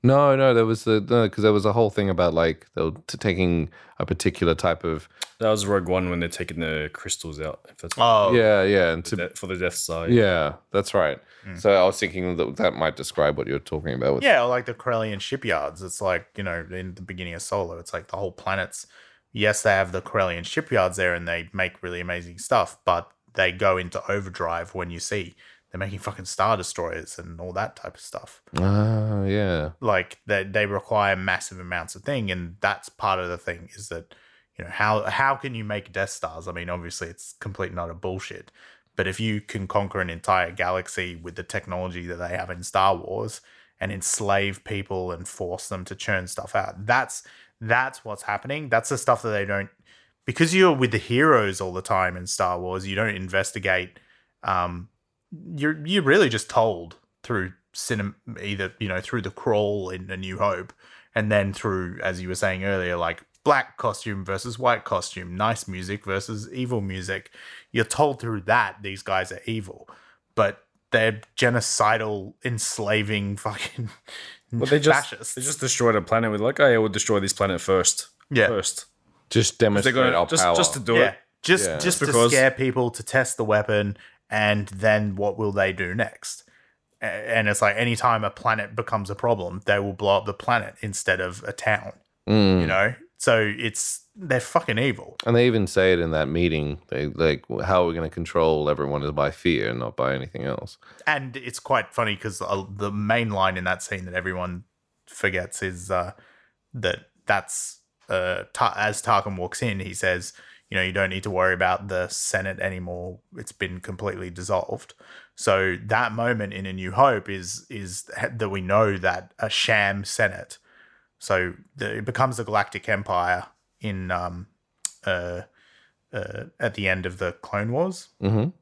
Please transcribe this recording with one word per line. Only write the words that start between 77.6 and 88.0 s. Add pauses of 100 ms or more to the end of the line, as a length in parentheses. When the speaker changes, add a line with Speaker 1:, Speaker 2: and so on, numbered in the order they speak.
Speaker 2:
first. (220)
Speaker 3:
Yeah.
Speaker 2:
First." (440)
Speaker 1:
Just
Speaker 2:
'Cause
they're
Speaker 1:
demonstrate
Speaker 2:
gonna
Speaker 1:
our
Speaker 2:
just,
Speaker 1:
power.
Speaker 2:
just
to
do
Speaker 3:
Yeah.
Speaker 2:
it. (260)
Speaker 3:
Just,
Speaker 1:
Yeah.
Speaker 3:
just
to
Speaker 2:
Because
Speaker 3:
scare
people,
to
test
the
weapon, (320)
and
then
what
will
they
do
next? (580)
A-,
and
it's
like,
anytime